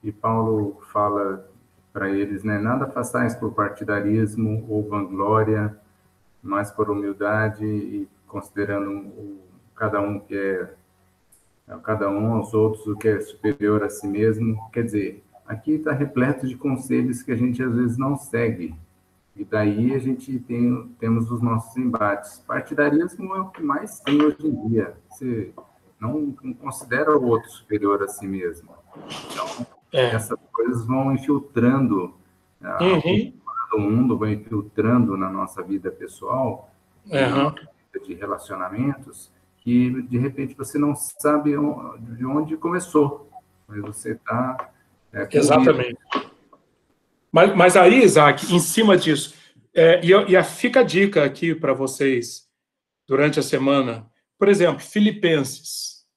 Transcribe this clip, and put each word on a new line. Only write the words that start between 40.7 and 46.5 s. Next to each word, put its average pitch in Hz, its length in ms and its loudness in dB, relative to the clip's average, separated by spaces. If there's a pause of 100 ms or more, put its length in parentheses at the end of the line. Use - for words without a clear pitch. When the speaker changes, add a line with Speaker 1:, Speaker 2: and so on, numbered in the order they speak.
Speaker 1:
não 147 160 2
sabe 147 640 -2
on-, - 400 -4
de 117 260 -10
onde 151 320 -2
começou, 165 720 0 (380)
mas 104 160 -10
você 104 320 -10
tá, 123 560 -6 (420)
é, 101 140 -6
com 151 120 0
Speaker 2:
Exatamente. 127 580 4 (180)
Speaker 1:
medo. - 160 -6 (1000)